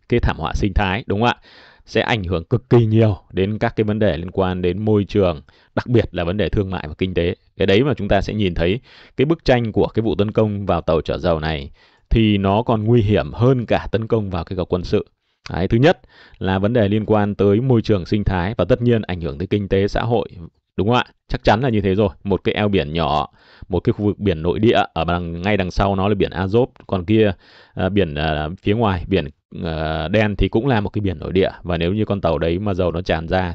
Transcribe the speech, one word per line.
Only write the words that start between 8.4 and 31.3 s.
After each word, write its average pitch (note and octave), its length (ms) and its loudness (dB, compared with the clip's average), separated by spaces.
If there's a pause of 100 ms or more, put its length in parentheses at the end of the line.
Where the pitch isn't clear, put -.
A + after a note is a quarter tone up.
thấy F2 240 0 (380)
cái B2+ 80 2
bức E3 200 -2
tranh A#2+ 260 2
của G2 160 2
cái - 160 -2
vụ G2+ 120 0
tấn G2+ 160 0
công G#2 340 0
vào F2+ 160 0
tàu E2 200 0
chở C#2+ 160 -4
dầu E2 220 0
này D2+ 320 -6 (380)
thì G#2+ 280 4
nó G2 260 2
còn A2 200 0
nguy A#2 180 4
hiểm G2 320 0
hơn A#2+ 320 2
cả F#2 260 -2
tấn A2 160 -2
công G#2+ 220 -2
vào F2+ 140 -4
cái F#2+ 120 -8
cầu F2+ 100 -2
quân F2+ 180 -2
sự. - 240 -2 (420)
Đấy, F#2 180 -2
thứ A#2 100 2
nhất D3 220 4 (380)
là F#2+ 220 0
vấn G#2 140 0
đề A2 140 4
liên G#2+ 180 0
quan G#2 300 2
tới G2+ 260 4
môi B2+ 200 2
trường G2 240 0
sinh G#2 180 -2
thái F#2+ 340 -2
và F2+ 80 0
tất A#2 160 0
nhiên A#2 200 2
ảnh F2+ 200 -6
hưởng C#2+ 160 -6
tới F2 100 -6
kinh G#2 200 -2
tế G2 200 0
xã - 140 -2
hội, A2+ 280 0 (480)
đúng F#2+ 100 0
không A#2+ 100 2
ạ? A#2 80 0 (220)
Chắc - 160 -4
chắn A2 180 4
là C3 80 0
như G#2+ 120 0
thế F#2+ 140 2
rồi. G#2 140 2 (140)
Một F#2+ 200 -2
cái - 120 -2
eo G#2 120 0
biển E2 260 0
nhỏ, D2+ 360 -2 (400)
một F2+ 100 0
cái A#2 140 -2
khu G#2 120 -4
vực G2+ 140 0
biển F2+ 220 -2
nội E2+ 180 -2
địa A2 240 4 (100)
ở E2 140 -2
đằng, E2+ 340 -4
ngay G2+ 160 0
đằng F#2 140 -2
sau G2 240 0
nó F#2+ 120 0
là G#2 80 0
biển F#2+ 160 -2
Azov, F#2+ 360 0 (200)
còn F2+ 180 -4
kia, G#2+ 260 4 (420)
ờ, F#2 160 -2
biển, F#2 260 0
ờ, D2+ 340 -2 (120)
phía G2+ 140 0
ngoài, G2 320 0
biển, E2+ 200 0 (360)
ờ, D#2+ 440 -4
Đen G#2+ 280 0
thì G2 140 0
cũng A2+ 180 0
là A#2 140 2
một G2+ 80 -4
cái G#2 120 -6
biển F#2 180 -4
nội - 120 -8